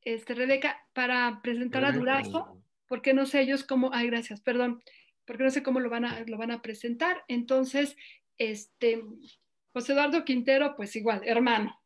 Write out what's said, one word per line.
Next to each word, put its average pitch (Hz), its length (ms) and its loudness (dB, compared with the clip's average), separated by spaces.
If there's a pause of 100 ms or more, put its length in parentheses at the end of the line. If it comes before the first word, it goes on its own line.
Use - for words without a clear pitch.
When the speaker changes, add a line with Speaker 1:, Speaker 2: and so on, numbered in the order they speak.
Speaker 1:
este, 226 320 -6
Rebeca, 269 580 0
para 247 500 0
presentar 247 420 -2
a 277 80 4
Speaker 2:
Rebeca. 254 80 2
Speaker 1:
Durazo, 262 640 -2 (240)
porque 262 280 2
no 269 100 4
sé 277 160 2
ellos 269 220 2
cómo, 262 320 0
ay, 240 140 0
gracias, 233 320 -6
perdón, 247 420 0 (420)
porque 240 200 -4
no 262 60 6
sé 277 120 -2
cómo 262 180 0
lo 247 80 -2
van 233 160 -2
a, 233 220 -6
lo 220 120 -8
van 226 120 -4
a 233 100 -6
presentar. 240 680 -4
Entonces, 262 680 0 (400)
este, 226 680 -2 (680)
José 247 200 -2
Eduardo 294 320 2
Quintero, 269 520 2
pues 202 200 -8
igual, 214 280 0
hermano, 233 600 2